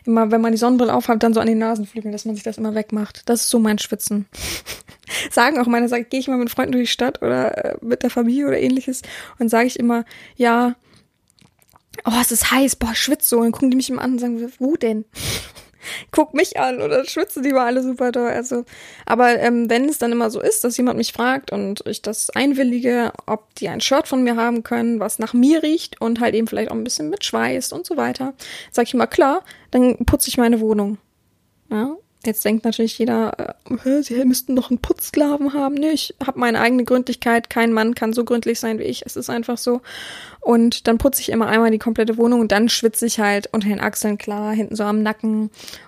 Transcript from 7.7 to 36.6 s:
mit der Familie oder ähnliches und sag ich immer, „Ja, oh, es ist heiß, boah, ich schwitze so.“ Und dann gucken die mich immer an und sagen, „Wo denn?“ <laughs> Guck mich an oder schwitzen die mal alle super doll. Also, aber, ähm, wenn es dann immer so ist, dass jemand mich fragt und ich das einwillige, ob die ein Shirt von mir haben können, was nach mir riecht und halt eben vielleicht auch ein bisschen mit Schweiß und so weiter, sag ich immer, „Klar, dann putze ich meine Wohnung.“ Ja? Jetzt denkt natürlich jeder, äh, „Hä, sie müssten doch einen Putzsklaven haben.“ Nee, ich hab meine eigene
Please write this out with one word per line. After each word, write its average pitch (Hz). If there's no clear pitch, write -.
mit 240
der 247
Familie 247
oder 269
ähnliches 262
und 233
sag 233
ich 247
immer, 233
„Ja, 240
oh, 233
es 240
ist -
heiß, 262
boah, 226
ich -
schwitze -
so.“ 240
Und 233
dann 233
gucken 262
die 254
mich 262
immer 254
an 254
und 240
sagen, 240
„Wo 277
denn?“ 220
<laughs> -
Guck 302
mich 320
an 254
oder -
schwitzen -
die 277
mal 262
alle 254
super 254
doll. 240
Also, 247
aber, 240
ähm, 233
wenn 247
es 302
dann 233
immer 233
so 233
ist, -
dass 247
jemand 247
mich 226
fragt 262
und 202
ich 214
das -
einwillige, 247
ob -
die 202
ein -
Shirt -
von 254
mir 240
haben 233
können, 233
was 208
nach 220
mir 285
riecht 311
und 226
halt 233
eben 220
vielleicht 214
auch -
ein 220
bisschen 302
mit 381
Schweiß 254
und 349
so 330
weiter, 254
sag 240
ich -
immer, 233
„Klar, 311
dann 254
putze -
ich -
meine 233
Wohnung.“ 208
Ja? 247
Jetzt -
denkt 220
natürlich 226
jeder, 226
äh, 247
„Hä, 277
sie 247
müssten 254
doch 254
einen 247
Putzsklaven 294
haben.“ 285
Nee, 294
ich -
hab 254
meine 233
eigene 247